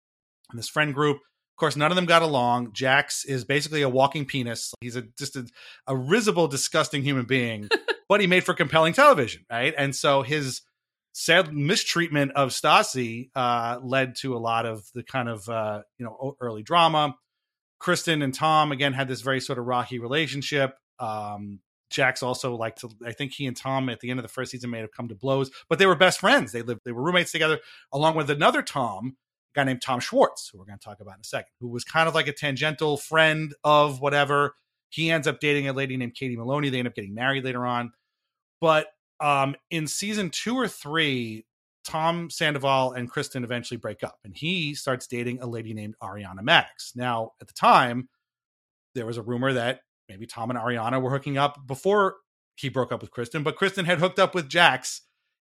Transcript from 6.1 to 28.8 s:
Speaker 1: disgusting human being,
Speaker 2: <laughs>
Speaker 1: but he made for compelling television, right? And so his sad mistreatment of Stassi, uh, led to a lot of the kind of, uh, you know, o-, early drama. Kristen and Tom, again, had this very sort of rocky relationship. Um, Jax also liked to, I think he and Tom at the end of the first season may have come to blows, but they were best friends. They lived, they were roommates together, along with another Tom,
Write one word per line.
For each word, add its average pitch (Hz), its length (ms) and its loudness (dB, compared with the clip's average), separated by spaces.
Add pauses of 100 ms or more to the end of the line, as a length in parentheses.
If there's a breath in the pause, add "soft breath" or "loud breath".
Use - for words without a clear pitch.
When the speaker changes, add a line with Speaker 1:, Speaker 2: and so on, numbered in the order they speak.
Speaker 1:
disgusting 143 560 -2
human 135 220 0
being, 113 440 0 (200)
Speaker 2:
<laughs> - 200 -6
Speaker 1:
but 208 120 4
he 185 60 4
made 180 180 4
for 180 80 0
compelling 160 400 2
television, 139 580 4
right? 127 260 -2
And 139 180 0
so 139 280 2
his 135 380 -4 (520)
sad 165 400 2
mistreatment 147 800 0
of 139 160 2
Stassi, 131 880 2
uh, 120 460 0
led 131 360 0
to 131 180 -4
a 117 40 -4
lot 117 260 0
of 113 280 -8
the 117 100 -10
kind 123 260 -4
of, 107 180 -10
uh, 107 360 -6 (140)
you 120 80 -12
know, 110 160 -14
o-, 135 200 -8
early 110 220 -8
drama. 156 520 4 (640)
Kristen 160 420 0
and 131 120 -2
Tom, 156 380 2
again, 139 220 0
had 135 140 -2
this 123 140 -6
very 131 180 -2
sort 127 200 -6
of 120 60 -6
rocky 123 340 -2
relationship. 135 760 -2 (240)
Um, 104 600 -8 (300)
Jax 131 340 0
also 123 320 -4
liked 113 260 -6
to, 120 80 -14 (160)
I 117 60 -8
think 139 220 -8
he 143 120 -8
and 123 100 -6
Tom 131 340 -2
at 113 100 -6
the 120 100 -8
end 127 100 -4
of 117 40 -6
the 110 60 -14
first 127 220 -8
season 120 200 -10
may 117 80 -8
have 110 120 -10
come 120 180 -10
to 110 60 -14
blows, 135 360 0 (180 loud breath)
but 165 80 2
they 190 80 6
were 185 100 8
best 180 240 6
friends. 202 320 2
They 117 120 -6
lived, 117 220 -6
they 123 60 -8
were 117 120 -6
roommates 175 280 0
together, 156 280 0 (320 loud breath)
along 156 240 2
with 147 160 0
another 214 320 2
Tom, 120 520 -6 (380)